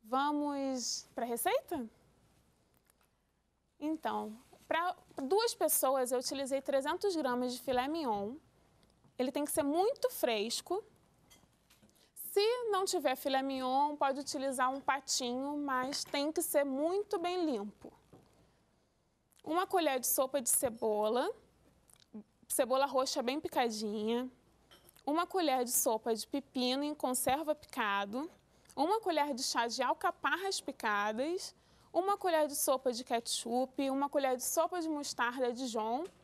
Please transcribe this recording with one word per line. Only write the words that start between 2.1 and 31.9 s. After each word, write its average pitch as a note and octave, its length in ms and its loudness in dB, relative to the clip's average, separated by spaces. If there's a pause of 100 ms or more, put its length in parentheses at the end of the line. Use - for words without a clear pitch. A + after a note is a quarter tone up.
Então, A3 580 -4 (300)
pra E4+ 280 0 (200)
duas G4 400 2
pessoas C4+ 560 2
eu B3 80 2
utilizei C4+ 420 -2
trezentos D4+ 540 0
gramas B3 380 0
de B3+ 80 -10
filé B3+ 260 0
mignon. B3 480 -2 (840)
Ele B3+ 140 0
tem D4 140 0
que C#4+ 60 -6
ser D4+ 120 2
muito F#4+ 460 2
fresco. A#3+ 720 -2 (1300)
Se - 320 0 (260)
não F#4+ 120 2
tiver D4+ 320 0
filé C4+ 260 0
mignon, C4+ 540 0
pode C#4 240 0
utilizar C4+ 520 -2
um C4+ 100 -6
patinho, C4+ 760 -2
mas C4+ 460 -2
tem D4 280 0
que F4 100 0
ser D4 220 2
muito E4 560 0
bem F4 260 0
limpo. G#3+ 480 -4 (1500)
Uma F4 240 0
colher D#4 320 4
de A#3+ 80 -4
sopa C4+ 340 2
de A#3 80 -2
cebola, A3+ 800 2 (1200)
cebola C4 380 2
roxa C4+ 360 0
bem C4 200 0
picadinha. A3+ 880 0 (760)
Uma E4 220 2
colher C#4 380 2
de A#3+ 60 -6
sopa A3+ 440 0
de G#3+ 100 -8
pepino C4+ 580 -2
em D4 120 -2
conserva C#4 580 0
picado. A3 800 -2 (440)
Uma F#4+ 260 2
colher D4 320 2
de A#3+ 100 -4
chá A#3+ 240 0
de A#3+ 160 -2
alcaparras E4+ 760 0
picadas. A3+ 920 -2 (380)